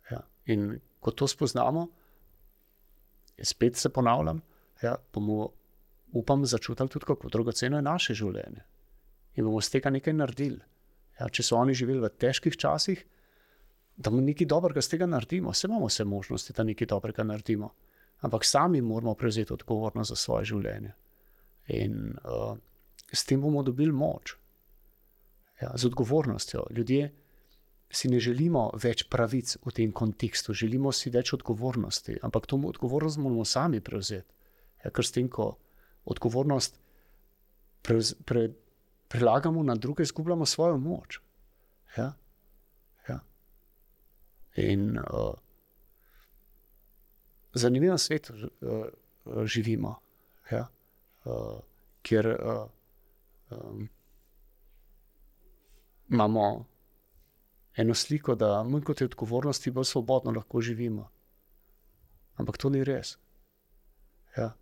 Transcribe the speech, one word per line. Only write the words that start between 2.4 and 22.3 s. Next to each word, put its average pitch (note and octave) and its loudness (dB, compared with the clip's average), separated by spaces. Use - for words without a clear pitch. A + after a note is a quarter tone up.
spet A#2+ 0
se - 0
ponavljam, C3+ 2
ja, A#2 -2
bomo, G#2+ -2
upam, C#3 2
začutili A#2+ -2
tudi, - -8
kako C3 -2
dragoceno B2 0
je D3 0
naše D3+ 0
življenje. - -6
In A#2 0
bomo A2 2
iz - -2
tega C#3 2
nekaj C3+ 0
naredili. C#3 -2
Ja, A#2+ -4
če - -2
so A#2 4
oni C3 6
živeli B2+ 0
v A2 2
težkih C3 2
časih, D3+ 0
da A2 0
bomo B2+ 4
nekaj D3 2
dobrega D3+ 4
iz - 0
tega F3 2
naredimo. E3+ -2
Saj - 0
imamo G3+ 0
vse G#2+ 0
možnosti, - -4
da A2+ 0
nekaj A2 0
dobrega A2 -2
naredimo. G#2+ -4
Ampak A2+ 0
sami D3+ 6
moramo A2+ 0
prevzeti A2 0
odgovornost A2 -2
za A2+ -6
svoje A2 0
življenje. G#2 -4
In, G#2+ -2
eh, A2 -6